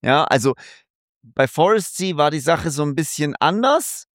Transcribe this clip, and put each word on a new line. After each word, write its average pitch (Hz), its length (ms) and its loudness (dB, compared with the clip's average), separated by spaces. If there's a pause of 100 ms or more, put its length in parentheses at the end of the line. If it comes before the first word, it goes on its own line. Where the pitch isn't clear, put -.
Ja, 139 220 2
also 127 300 2 (680)
bei 131 260 0
Forest 196 480 0
Sea 180 200 -2
war 147 140 4
die 151 100 -4
Sache 160 300 0
so 143 120 -4
ein 147 120 -2
bisschen 151 460 -4
anders. 262 640 0 (100)